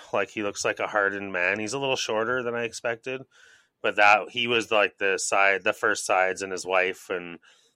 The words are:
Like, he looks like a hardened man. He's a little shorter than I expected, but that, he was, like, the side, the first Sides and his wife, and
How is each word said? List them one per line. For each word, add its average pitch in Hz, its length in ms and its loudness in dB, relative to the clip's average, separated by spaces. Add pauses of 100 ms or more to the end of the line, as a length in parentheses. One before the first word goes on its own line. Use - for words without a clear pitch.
(120)
Like, 101 180 -2
he 110 140 -6
looks 101 220 -4
like 107 140 -2
a 101 80 -4
hardened 98 460 -2
man. 92 260 0
He's 110 140 -6
a 139 60 -6
little 135 180 -2
shorter 117 440 -2
than 117 140 -6
I 117 80 -4
expected, 117 580 -8 (600)
but 104 160 -2
that, 104 320 8
he 120 180 -4
was, 117 240 0
like, 104 260 2
the 95 220 0
side, 98 440 2
the 107 100 0
first 107 320 -2
Sides 92 360 0
and 95 100 -6
his 90 140 -8
wife, 92 460 -2
and 87 260 -8 (380)